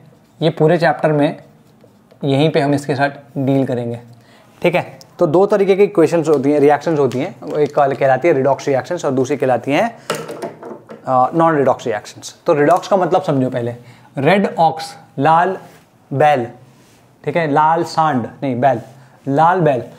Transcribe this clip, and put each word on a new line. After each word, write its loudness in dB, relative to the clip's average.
ये 0
पूरे 2
chapter 0
में 0
यहीं 2
पे 0
हम 0
इसके -4
साथ -6
deal 0
करेंगे, -6
ठीक 0
है। -6
तो 2
दो 2
तरीके 2
की 2
questions 2
होती 2
हैं, 2
reactions 2
होती 0
हैं, -8
एक -2
कहलाती 2
है 4
redox 0
reactions -2
और -2
दूसरी -2
कहलाती -2
हैं, 0
Uh, 2
non 2
redox 0
reactions। -10
तो 2
redox 2
का 2
मतलब 0
समझो 0
पहले, -6
Red 2
ox, -2
लाल 2
बैल, 2
ठीक -4
है, 0
लाल 2
सांड 0
नहीं -4
बैल, 2
लाल 2
बैल। 0